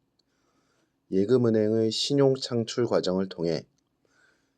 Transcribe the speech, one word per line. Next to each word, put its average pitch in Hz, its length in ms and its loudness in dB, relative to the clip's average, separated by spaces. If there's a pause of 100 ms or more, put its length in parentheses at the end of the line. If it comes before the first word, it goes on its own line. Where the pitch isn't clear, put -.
(1120)
예금은행의 110 800 2
신용 139 420 2
창출 120 540 -4
과정을 92 420 0
통해 82 380 -4 (920)